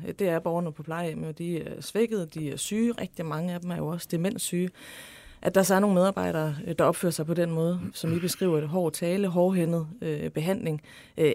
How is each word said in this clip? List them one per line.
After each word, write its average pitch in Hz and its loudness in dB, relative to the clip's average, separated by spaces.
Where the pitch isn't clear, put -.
øh, - -6
det 196 2
er 165 2
borgerne 170 -2
på 151 -14
plejehjem, 160 -6
og 160 -8
de 170 -4
er - -10
svækkede, 214 0
de 151 -4
er 139 -6
syge, 226 0
rigtig 165 -8
mange 165 -4
af 175 -6
dem 175 -6
er 170 -4
jo 151 -4
også 170 -6
demenssyge. 175 -2
At - 0
der 190 8
så 185 4
er 190 6
nogle 202 4
medarbejdere, 175 2
øh, 165 -4
der 160 6
opfører 170 2
sig 156 -4
på 165 -2
den 170 2
måde, 165 0
som 165 0
I - 0
beskriver 175 2
det, 151 -2
hård 165 0
tale, 190 0
hårdhændet, 170 2
øh, 156 -4
behandling, 156 -2
øh, 151 6